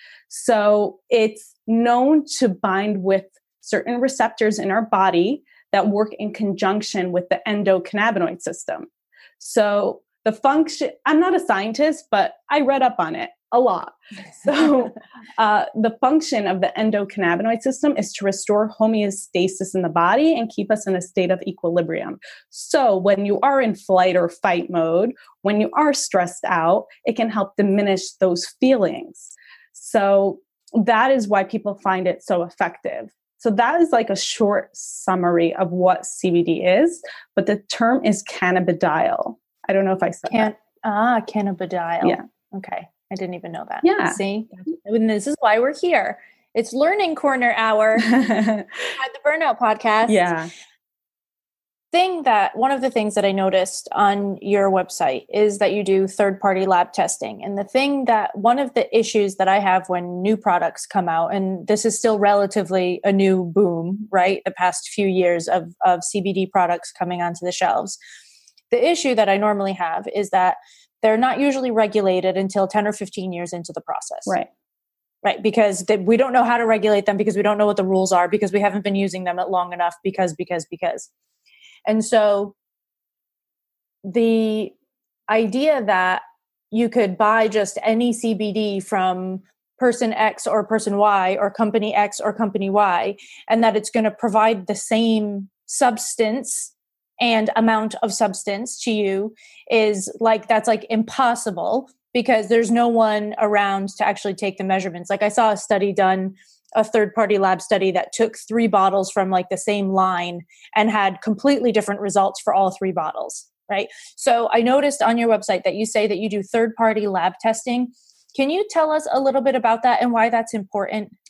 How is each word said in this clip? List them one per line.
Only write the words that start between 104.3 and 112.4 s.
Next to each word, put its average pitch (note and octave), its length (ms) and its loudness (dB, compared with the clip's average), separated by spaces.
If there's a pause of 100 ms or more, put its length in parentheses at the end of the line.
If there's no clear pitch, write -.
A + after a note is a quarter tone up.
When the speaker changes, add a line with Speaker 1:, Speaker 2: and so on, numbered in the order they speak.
Speaker 2:
take F#3+ 240 -6
the G3 60 -6
measurements. F#3 440 -4
Like, G3 140 -2
I G#3 80 2
saw A3 200 2
a G3+ 60 0
study G3 380 0
done, F#3+ 400 0 (400)
a A3 100 2
third-party G#3+ 540 0
lab F#3 240 2
study F#3+ 300 0
that - 200 -4
took A3 240 -2
three A#3 300 -2
bottles F#3+ 440 2
from, F#3+ 200 -2
like, F#3 180 0
the F#3+ 80 -4
same G3 380 -2
line F3 480 -2 (320)
and G#3+ 160 2
had G3 320 0
completely A#3 500 2
different G3+ 300 -2
results G3 400 0